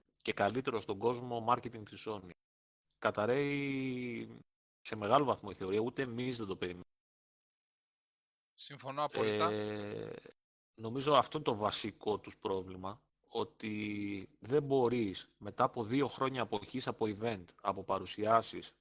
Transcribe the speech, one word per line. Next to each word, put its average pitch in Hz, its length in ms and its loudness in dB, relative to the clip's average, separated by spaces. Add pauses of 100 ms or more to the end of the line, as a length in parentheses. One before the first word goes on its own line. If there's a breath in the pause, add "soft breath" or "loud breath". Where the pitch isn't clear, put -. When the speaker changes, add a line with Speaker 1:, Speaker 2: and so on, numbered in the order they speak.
(220)
Speaker 1:
και - 120 -2
καλύτερο 113 460 2
στον 101 180 -4
κόσμο 120 520 0
marketing 117 400 2
της - 180 -10
Sony. 98 220 -6 (680)
Καταραίει 127 1400 0 (440)
σε - 140 -8
μεγάλο 110 300 4
βαθμό 104 260 0
η 92 40 -8
θεωρία, 98 240 0
ούτε 117 220 -2
εμείς 123 360 -4
δεν 110 100 -6
το 95 80 -2
περιμέναμε. 90 340 -6 (1600)
Speaker 2:
Συμφωνώ 135 500 -6
απόλυτα. 107 460 2
Speaker 1:
Ε, 107 640 -4 (600)
νομίζω 131 380 0
αυτό 131 240 6
είναι 151 80 -2
το 127 100 4
βασικό 104 640 0
τους - 180 -14
πρόβλημα, 95 680 -4 (240)
ότι 104 1000 -4 (100)
δεν 139 240 2
μπορείς 123 720 2
μετά 104 260 0
από 127 200 0
δύο 127 240 2
χρόνια 131 340 -2
αποχής 110 460 -2
από 113 220 0
event, 104 340 -2 (180)
από 98 220 -2
παρουσιάσεις, 98 960 2